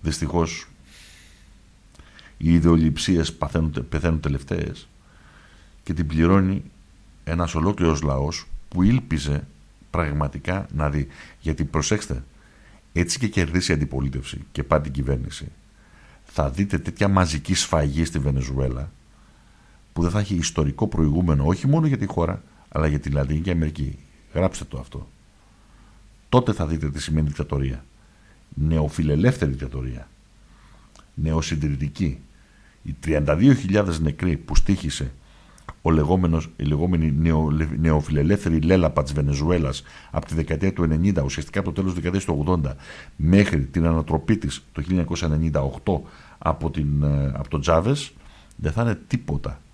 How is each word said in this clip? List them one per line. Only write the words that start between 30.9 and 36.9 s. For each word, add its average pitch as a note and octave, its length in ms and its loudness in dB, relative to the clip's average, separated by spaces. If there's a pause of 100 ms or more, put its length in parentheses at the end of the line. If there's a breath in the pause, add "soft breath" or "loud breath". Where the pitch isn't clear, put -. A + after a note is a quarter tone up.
Νεοσυντηρητική. D2+ 1080 -2 (640 soft breath)
Οι C#2+ 160 -8
τριάντα D2+ 360 0
δύο B2+ 180 6
χιλιάδες F#2+ 460 0
νεκροί D#2 380 0
που - 180 -4
στοίχησε D2 560 4 (720 loud breath)
ο E2 100 2
λεγόμενος, D#2+ 640 2
η - 60 -4
λεγόμενη D#2+ 480 2